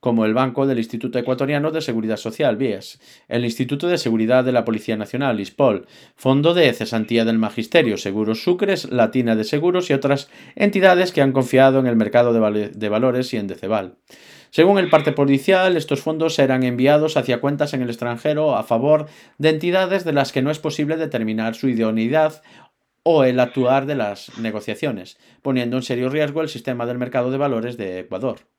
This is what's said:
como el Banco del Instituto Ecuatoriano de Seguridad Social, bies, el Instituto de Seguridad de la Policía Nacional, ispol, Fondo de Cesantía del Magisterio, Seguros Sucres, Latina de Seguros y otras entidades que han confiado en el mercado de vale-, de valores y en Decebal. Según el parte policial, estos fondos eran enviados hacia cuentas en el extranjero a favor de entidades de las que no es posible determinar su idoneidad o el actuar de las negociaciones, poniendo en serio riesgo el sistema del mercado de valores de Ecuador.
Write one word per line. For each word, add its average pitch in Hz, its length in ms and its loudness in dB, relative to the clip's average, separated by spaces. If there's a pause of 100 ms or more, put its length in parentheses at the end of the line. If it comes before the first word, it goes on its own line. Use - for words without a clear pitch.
como 117 240 0
el 107 80 2
Banco 131 340 0
del 123 120 0
Instituto 117 400 -6
Ecuatoriano 139 520 -2
de 160 80 -4
Seguridad 113 380 -4
Social, 113 400 -2
bies, 110 420 -6 (300)
el 120 160 -2
Instituto 131 420 -4
de 175 100 0
Seguridad 113 460 2
de 127 80 0
la 117 140 0
Policía 110 320 -4
Nacional, 123 420 -4
ispol, 104 480 0 (300)
Fondo 143 360 2
de 160 200 4
Cesantía 113 500 -2
del 113 160 0
Magisterio, 110 560 0
Seguros 107 480 -4
Sucres, 180 480 -2
Latina 117 460 2
de 107 80 -2
Seguros 180 440 -2
y 151 40 2
otras 139 360 -2 (280)
entidades 185 560 4
que 151 80 2
han 135 100 4
confiado 135 480 4
en 131 80 2
el 117 80 2
mercado 117 380 4
de 113 80 2
vale-, 104 280 0
de 107 200 -6
valores 123 440 0
y 120 40 -4
en 101 100 -4
Decebal. 95 480 -4 (560)
Según 190 260 6
el 175 120 0
parte 147 220 4
policial, 143 640 2
estos 147 240 -2
fondos 160 400 -2
eran 131 240 2
enviados 143 540 2
hacia 123 240 -2
cuentas 143 320 -2
en 131 80 -4
el 120 80 -4
extranjero 120 680 -2
a 107 80 -2
favor 147 440 0 (300)
de 151 120 2
entidades 175 560 0
de 156 80 -2
las 139 180 0
que 131 100 -2
no 139 80 0
es 151 100 -4
posible 151 360 -4
determinar 113 600 -4
su 135 120 -4
idoneidad 120 720 0 (640)
o 156 220 4
el 127 160 2
actuar 127 440 2
de 147 100 -4
las 104 420 -6
negociaciones, 107 800 -6 (240)
poniendo 127 340 -2
en 127 80 -2
serio 127 260 -2
riesgo 147 320 -2
el 156 60 -4
sistema 123 380 -8
del 123 140 -6
mercado 123 320 -2
de 135 60 -4
valores 120 380 -2
de 92 240 -8
Ecuador. 95 480 -8 (100)